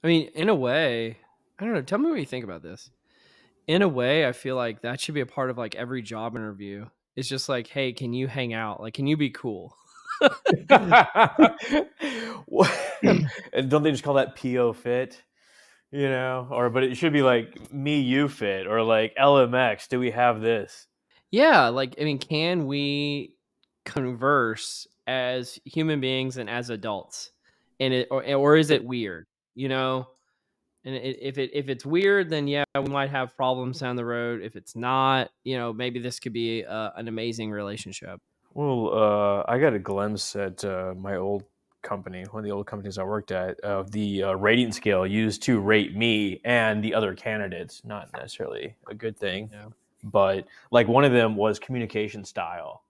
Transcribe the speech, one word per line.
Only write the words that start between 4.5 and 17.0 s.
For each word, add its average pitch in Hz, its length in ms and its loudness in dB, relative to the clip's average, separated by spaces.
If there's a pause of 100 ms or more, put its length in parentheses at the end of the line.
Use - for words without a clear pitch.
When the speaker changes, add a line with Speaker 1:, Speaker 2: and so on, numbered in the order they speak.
Speaker 1:
like 117 240 -4
that 123 180 -6
should 156 160 -8
be 143 60 0
a 123 40 -2
part 131 240 -4
of, 120 80 -6
like, 117 160 -8
every 123 280 -8
job 110 340 -8
interview. 101 500 -10 (300)
It's 131 140 -6
just 135 180 -6
like, 123 200 -4
"Hey, 131 260 -2
can 120 180 -6
you 131 160 -4
hang 123 260 -4
out? 110 280 -6
Like, 110 120 -12
can 139 140 -2
you 151 80 2
be 147 140 0
cool?" 101 440 -10 (460)
<laughs> 302 60 4 (160)
Speaker 2:
<laughs> - 280 0
And 226 3000 4
don't 147 140 4
they 156 80 4
just 135 120 -2
call 143 120 0
that 127 200 2
P 127 220 -2
O 120 160 2
fit? 123 500 -4 (680)
You 139 180 0
know, 127 420 -2
or, 123 180 2
but 127 140 2
it 127 120 0
should 156 180 0